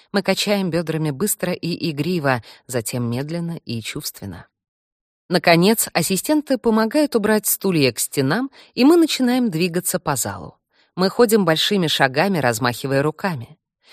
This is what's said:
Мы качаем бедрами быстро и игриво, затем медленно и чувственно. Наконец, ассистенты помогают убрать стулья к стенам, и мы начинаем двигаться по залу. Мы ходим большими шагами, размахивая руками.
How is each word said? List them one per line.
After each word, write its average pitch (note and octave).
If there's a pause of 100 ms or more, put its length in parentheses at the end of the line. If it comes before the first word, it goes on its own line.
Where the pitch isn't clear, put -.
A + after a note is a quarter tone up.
(120)
Мы G3+
качаем G3
бедрами D#3
быстро F3
и E3
игриво, C#3+ (240)
затем B2
медленно E3
и A#2
чувственно. - (800)
Наконец, F3
ассистенты B3+
помогают A3
убрать G#3+
стулья D#3
к -
стенам, D#3+ (220)
и A#3+
мы D#4
начинаем B3+
двигаться F3
по D3
залу. F#2+ (360)
Мы F#3
ходим G#3+
большими E3
шагами, D3
размахивая B2+
руками. D3+ (360)